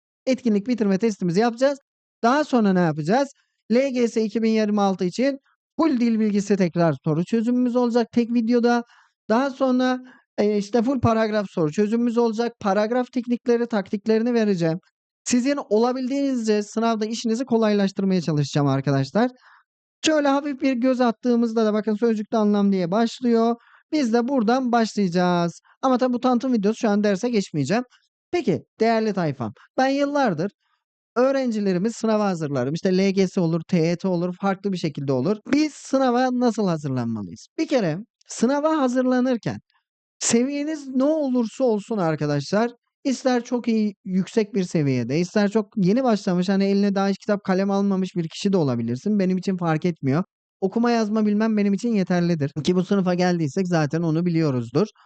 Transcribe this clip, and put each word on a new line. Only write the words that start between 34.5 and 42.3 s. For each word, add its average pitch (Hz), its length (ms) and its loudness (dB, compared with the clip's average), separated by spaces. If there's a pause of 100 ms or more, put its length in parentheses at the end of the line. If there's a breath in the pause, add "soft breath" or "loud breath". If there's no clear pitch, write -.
bir 185 60 -4
şekilde 147 340 -4
olur. 139 260 0 (160)
Biz 302 200 2
sınava 262 580 0
nasıl 240 360 0
hazırlanmalıyız? 120 800 -4 (100)
Bir 320 100 -2
kere 185 300 0 (300)
sınava 285 500 0
hazırlanırken 254 800 0 (640)
seviyeniz 285 680 -2
ne 262 160 -2
olursa 269 600 0
olsun 220 340 -2
arkadaşlar, 160 720 -2 (320)